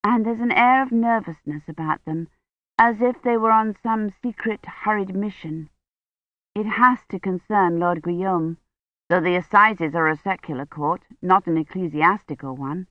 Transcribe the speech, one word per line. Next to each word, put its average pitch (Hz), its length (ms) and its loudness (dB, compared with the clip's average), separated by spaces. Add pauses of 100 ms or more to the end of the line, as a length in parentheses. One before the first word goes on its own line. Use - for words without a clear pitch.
and 226 200 2
there's 226 160 -4
an 240 120 0
air 254 300 4
of 262 100 -2
nervousness 214 760 -2
about 156 360 -4
them, 160 240 -4 (500)
as 226 220 4
if 247 220 0
they 240 140 0
were 220 140 2
on 220 320 2
some 220 280 -2 (120)
secret, 226 440 -6
hurried 202 480 -4
mission. 165 540 -6 (880)
It 208 120 -4
has 247 420 2
to 190 100 -6
concern 180 640 0
Lord 175 220 0
Guillaume, 175 560 -2 (500)
though 175 120 4
the 180 160 0
assizes 180 580 2
are 160 140 2
a 156 80 0
secular 151 500 -6
court, 151 360 -4 (200)
not 185 240 4
an 165 100 0
ecclesiastical 156 960 -2
one. 143 360 -8